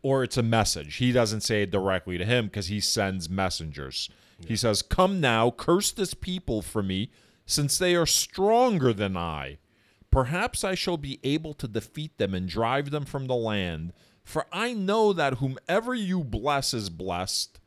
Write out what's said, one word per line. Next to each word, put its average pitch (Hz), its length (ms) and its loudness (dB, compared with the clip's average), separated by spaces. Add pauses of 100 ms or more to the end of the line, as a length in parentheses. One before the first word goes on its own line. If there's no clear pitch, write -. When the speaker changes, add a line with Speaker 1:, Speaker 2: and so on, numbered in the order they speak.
Speaker 1:
or 135 220 2
it's - 120 -4
a 127 60 4
message. 101 540 2
He 123 160 2
doesn't 110 300 2
say 107 200 2
it 95 80 0
directly 95 480 0
to 90 60 -2
him 113 240 2
'cause 92 200 -6
he 104 120 -4
sends 95 480 -2
messengers. 78 800 -4 (320)
He 87 140 -12
Speaker 2:
Yeah. - 20 -2
Speaker 1:
says, 107 260 2
"Come 190 380 2
now, 120 300 4
curse - 420 2
this 190 220 -4
people 151 480 -4
for - 200 -4
me, 95 280 -2 (340)
since - 320 0
they 180 180 4
are 170 120 4
stronger 196 840 4
than 98 240 -2
I. 76 420 -6 (520)
Perhaps 170 540 2
I 190 100 0
shall 180 220 -2
be 143 260 -8
able 151 320 -2
to 131 140 -8
defeat 113 480 -8
them 95 180 0
and 92 140 -2
drive 120 420 0
them 147 140 -4
from 135 220 -6
the 127 100 0
land. 92 560 -2 (320)
For - 280 -4
I 226 200 -2
know 208 400 2
that 143 220 2
whomever 165 600 -2
you 185 300 -2
bless 127 480 -2
is 107 180 -4
blessed, 92 760 -6